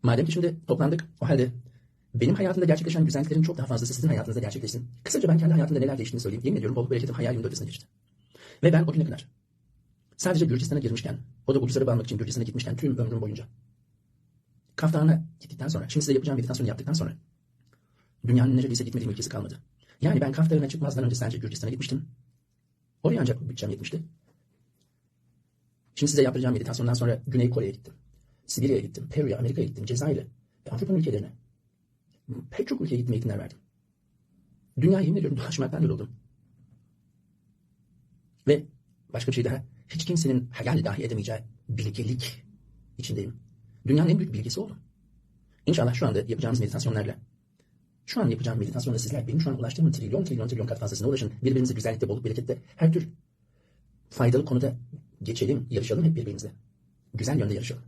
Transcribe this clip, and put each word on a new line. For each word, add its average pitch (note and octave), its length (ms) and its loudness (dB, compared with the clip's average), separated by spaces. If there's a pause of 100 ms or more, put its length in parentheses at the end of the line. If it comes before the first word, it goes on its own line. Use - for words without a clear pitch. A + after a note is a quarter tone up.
Madem B2 240 4
ki D#3+ 60 -2
şimdi E3+ 240 0 (100)
toplandık, D#3+ 420 2 (120)
o - 80 -2
halde B2 240 4 (600)
benim B2 200 4
hayatımda F#3 320 2
gerçekleşen D#3+ 380 4
güzelliklerin D#3 380 2
çok - 160 0
daha A#2+ 80 -4
fazlası A#2+ 280 -2
sizin - 140 2
hayatınızda A2 320 0
gerçekleşsin. A2+ 480 -6 (160)
Kısaca - 240 0
ben E3 100 6
kendi D#3+ 140 4
hayatımda D#3 280 4
neler C3+ 180 2
değiştiğini A#2+ 220 -4
söyleyeyim. G#2 240 -4
Yemin E3+ 140 2
ediyorum A#2+ 180 -2
bolluk B2 140 -2
bereketim B2 240 -2
hayalimin A#2 300 -2
ötesine - 220 -6
geçti. - 200 -14 (760)
Ve E3+ 100 8
ben E3 140 6
o D3+ 60 -2
güne D#3 120 2
kadar - 240 -8 (880)
sadece E3+ 300 2
Gürcistan'a B2+ 320 0
girmişken, A2+ 400 -4 (280)
o C#3 80 4
da C3 40 6
ucuzları B2 340 2
almak A2+ 140 2
için G#2 120 -4
Gürcistan'a A2+ 260 -4
gitmişken A2 320 -4
tüm B2+ 220 0
ömrüm A2+ 220 -2
boyunca G#2+ 280 -6 (1300)
Kaf D#3+ 160 2
Dağı'na D#3+ 320 4 (160)
gittikten - 280 -10
sonra, - 200 -4
şimdi D3 160 0
size C#3+ 80 2
yapacağım C3+ 240 2
meditasyonu A#2+ 320 -2
yaptıktan - 240 -4
sonra - 240 -2 (1080)
dünyanın B2 300 6
neredeyse A#2+ 280 0
gitmediğim A2 280 -4
ülkesi G#2 160 -6
kalmadı. - 340 -10 (380)
Yani D#3+ 200 4
ben C3+ 120 0
Kaf D#3+ 180 2
Dağı'na D3+ 180 2
çıkmazdan C3+ 360 -2
önce A#2+ 100 0
sadece A#2+ 240 -4
Gürcistan'a A2+ 320 -6
gitmiştim. C3 380 -6 (960)
Oraya A3+ 180 2
ancak A#2+ 280 -2
bütçem G#2+ 220 -6
yetmişti. - 320 -8 (1900)
Şimdi D3 160 2
size D3 120 6
yapacağım B2+ 300 2
meditasyondan A#2+ 420 0
sonra A#2+ 320 0
Güney A#2+ 240 2
Kore'ye G#2 200 0
gittim. - 240 -16 (520)
Sibirya'ya B2 340 0
gittim, - 280 -10
Peru'ya, C#3 300 -2
Amerika'ya - 280 0
gittim, - 180 -8
Cezayir'e, C3 420 -2 (440)
Avrupa'nın F3 280 0
ülkelerine. A#2+ 340 -2 (1160)
Pek - 180 -4
çok C4+ 120 -2
ülkeye D3 160 -2
gittim, A#2+ 160 0
eğitimler G#2+ 260 -2
verdim. G#2 200 -12 (1200)
Dünyayı F#3+ 260 4
yemin G3 120 2
ediyorum C#3+ 200 -2
dolaşmaktan - 440 -4
yoruldum. - 280 -2 (2250)
Ve D3 200 4 (460)
başka A#2+ 180 -4
bir A#2+ 40 0
şey A#2+ 100 0
daha, B2+ 200 -2 (240)
hiç - 160 -8
kimsenin C3+ 460 2
hayal A#2+ 340 0
dahi G2+ 180 -4
edemeyeceği A2 360 -4 (300)
bilgelik A2 760 -4 (540)
içindeyim. G#2 380 -6 (500)
Dünyanın D#3 220 6
en D#3+ 100 6
büyük - 140 -2
bilgesi A2+ 280 -4
oldum. - 180 -8 (880)
İnşallah A#2+ 280 4
şu - 120 2
anda G#2 120 2
yapacağımız A2+ 420 0
meditasyonlarla, G#2+ 560 -2 (920)
şu - 140 -4
an F#3+ 80 4
yapacağım A#2 300 -2
meditasyonla B2 400 -2
sizler - 300 -4
benim C#3+ 120 0
şu C#3+ 100 0
an B2 80 -4
ulaştığım C#3+ 340 2
trilyon, A#2 320 -2
trilyon, A#2+ 240 -4
trilyon A2 180 -4
kat - 120 -4
fazlasına G#2+ 300 -4
ulaşın. C3 240 -2 (100)
Birbirimize B2+ 320 2
güzellikte, A2 340 -2
bolluk, A#2 160 -6
berekette, A2+ 380 -4 (140)
her D#3+ 160 6
tür E3 160 0 (1040)
faydalı B2+ 340 4
konuda B2+ 320 0 (460)
geçelim, A2+ 480 0
yarışalım A2 340 0
hep - 120 4
birbirimizle. G#2 360 -6 (600)
Güzel B2 240 0
yönde G2+ 160 0
yarışalım. - 340 -8